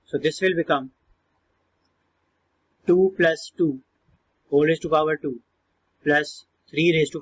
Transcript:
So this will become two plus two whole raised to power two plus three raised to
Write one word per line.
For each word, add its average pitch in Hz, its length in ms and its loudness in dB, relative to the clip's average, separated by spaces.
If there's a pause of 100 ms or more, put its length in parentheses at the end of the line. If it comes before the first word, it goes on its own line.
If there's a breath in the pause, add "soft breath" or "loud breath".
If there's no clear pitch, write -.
So - 120 -6 (120)
this - 120 -8
will 185 200 0
become 143 260 -2 (2000)
two 190 300 4
plus 165 400 0
two 165 120 0 (800)
whole 143 220 2
raised 160 160 -2
to - 80 -10
power 156 200 0 (120)
two 127 80 -6 (720)
plus 147 260 0 (380)
three 156 240 0
raised 151 220 0
to 147 40 -14